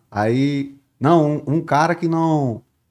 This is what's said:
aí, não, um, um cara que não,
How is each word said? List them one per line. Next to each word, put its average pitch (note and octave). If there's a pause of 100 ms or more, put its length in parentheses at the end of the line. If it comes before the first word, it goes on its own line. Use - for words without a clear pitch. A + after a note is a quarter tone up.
(100)
aí, C3+ (260)
não, D3+
um, C#3
um E3
cara D#3+
que E3+
não, D#3 (280)